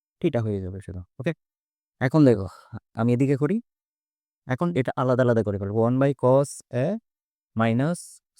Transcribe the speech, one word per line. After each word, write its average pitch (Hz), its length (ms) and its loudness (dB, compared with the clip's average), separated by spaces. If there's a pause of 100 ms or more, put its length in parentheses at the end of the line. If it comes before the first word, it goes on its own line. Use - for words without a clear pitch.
(220)
theta 147 240 -2
হয়ে 104 160 -4
যাবে 95 240 -10
শুধু। 92 160 -12 (180)
ওকে, 143 120 -4 (680)
এখন 135 260 2
দেখো, 101 200 4 (520)
আমি 113 160 2
এদিকে 135 260 2
করি, 170 160 0 (920)
এখন 131 200 -2 (120)
এটা - 120 -2 (100)
আলাদা 127 240 2
আলাদা 117 220 2
করে 101 140 -2
ফেলবো। 101 200 -6
ওয়ান 120 200 2
by 139 100 2 (120)
cos 135 260 4 (340)
a - 20 -2 (680)
minus 117 440 0 (400)